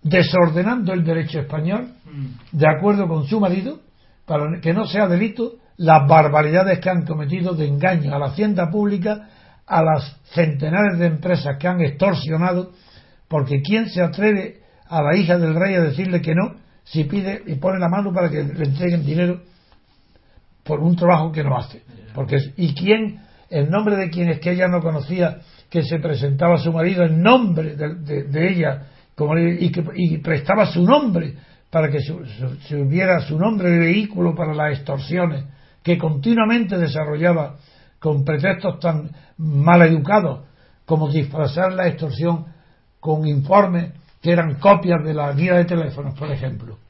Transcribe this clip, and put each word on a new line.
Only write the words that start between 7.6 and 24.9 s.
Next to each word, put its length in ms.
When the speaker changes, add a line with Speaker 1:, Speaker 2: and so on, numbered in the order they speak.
Speaker 1:
engaño 480
a 40
la 80
hacienda 440
pública, 580
a 160
las 340
centenares 640
de 80
empresas 520
que 100
han 120
extorsionado? 920
Porque 340
¿quién 260
se 140
atreve 580
a 140
la 140
hija 220
del 160
rey 200
a 60
decirle 420
que 120
no, 200
si 200
pide 420
y 100
pone 240
la 80
mano 240
para 180
que 140
le 200
entreguen 400
dinero 360
por 160
un 160
trabajo 360
que 120
no 120
hace? 260
Porque 220
es, 200
¿y 180
quién, 460
en 200
nombre 260
de 140
quién 180
es 120
que 120
ella 160
no 120
conocía 600